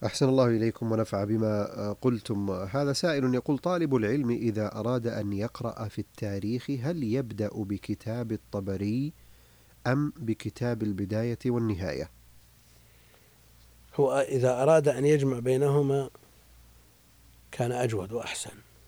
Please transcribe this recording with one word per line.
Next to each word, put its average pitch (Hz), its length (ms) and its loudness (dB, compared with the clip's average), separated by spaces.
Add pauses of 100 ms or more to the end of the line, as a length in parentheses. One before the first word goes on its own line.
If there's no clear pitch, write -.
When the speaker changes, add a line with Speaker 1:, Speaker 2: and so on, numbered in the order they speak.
Speaker 1:
أحسن 131 240 2
الله 131 160 6
إليكم 113 460 2
ونفع 104 320 0
بما، 107 540 0
آه، 104 240 -4
قلتم. 107 500 0
هذا 113 420 -2
سائل 135 420 0
يقول: 131 220 0
"طالب 170 380 0
العلم 120 340 2
إذا 107 460 0
أراد 117 320 -2
أن 104 260 -4
يقرأ 113 540 -6
في - 120 -10
التاريخ 104 720 -4
هل 143 340 -4
يبدأ 110 500 -2
بكتاب 110 800 -4
الطبري 104 800 -2 (720)
أم 147 300 2
بكتاب 113 640 -4
البداية 107 640 -2
والنهاية؟" 95 640 -2 (1800)
Speaker 2:
هو 135 240 2
إذا 127 440 2
أراد 151 240 6
أن 135 180 2
يجمع 139 340 4
بينهما 139 720 2 (1400)
كان 120 200 -2
أجود 113 400 -2
وأحسن، - 440 -8 (320)